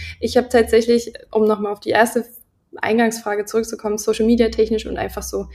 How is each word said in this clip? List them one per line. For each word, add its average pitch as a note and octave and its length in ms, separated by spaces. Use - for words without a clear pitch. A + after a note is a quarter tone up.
ich A#3+ 180
hab B3 120
tatsächlich, A#3 640
um A3 140
nochmal G#3 280
auf G3+ 80
die - 80
erste A#3 360
Eingangsfrage A3 680
zurückzukommen, A3 520
Social A3 280
Media A3+ 240
technisch A3 360
und - 120
einfach G3 260
so, G3 320